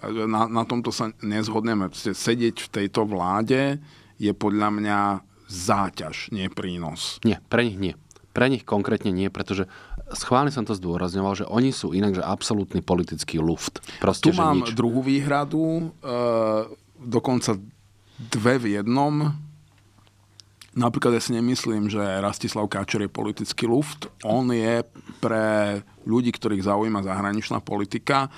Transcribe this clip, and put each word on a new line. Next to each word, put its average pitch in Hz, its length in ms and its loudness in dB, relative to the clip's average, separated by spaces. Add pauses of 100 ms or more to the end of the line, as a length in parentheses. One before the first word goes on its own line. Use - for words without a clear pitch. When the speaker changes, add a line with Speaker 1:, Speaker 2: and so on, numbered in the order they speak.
Speaker 1:
Na, 110 420 0
na 113 160 0
tomto 120 320 -2
sa 110 240 -4
nezhodneme. 107 720 -2
Proste - 240 -6
sedieť 117 480 0
v - 80 -12
tejto 104 380 0
vláde 113 720 0 (400)
je 104 100 2
podľa 104 400 2
mňa 104 280 0 (500)
záťaž, 92 840 -2
nie 98 160 -4
prínos. 87 800 -6
Speaker 2:
Nie, 110 160 4 (100)
pre 120 160 4
nich 98 140 -4
nie. 92 160 -2 (340)
Pre 123 160 4
nich 131 160 2
konkrétne 104 480 0
nie, 92 160 0
pretože 95 400 -2 (480)
schválne 143 400 2
som 127 80 -2
to 104 80 -4
zdôrazňoval, 90 640 -2
že 101 160 -6
oni 123 240 4
sú 90 160 -4
inak, 98 240 2
že 90 80 0
absolútny 101 560 -2
politický 82 640 0
luft. - 400 -2 (160)
Proste, - 320 4
Speaker 1:
Tu 175 40 2
Speaker 2:
že 185 40 0
Speaker 1:
mám 156 240 4
Speaker 2:
nič. 117 80 -2
Speaker 1:
druhú 117 320 0
výhradu, 143 880 0
e, 135 240 -8 (800)
dokonca 120 640 0 (720)
dve 120 320 4
v 117 40 -2 (120)
jednom. 147 560 2 (1400)
Napríklad 120 400 2
ja 117 120 2
si 123 120 -2
nemyslím, 113 560 0
že 107 80 -2
Rastislav 101 720 -2
Káčer 98 320 -2
je 98 80 -2
politický 107 560 -4
luft. 131 400 0 (160)
On 120 240 0
je 117 400 2 (320)
pre 107 640 2 (240)
ľudí, 120 240 2
ktorých 107 320 -2
zaujíma 101 400 2
zahraničná 101 560 -2
politika, 113 800 -2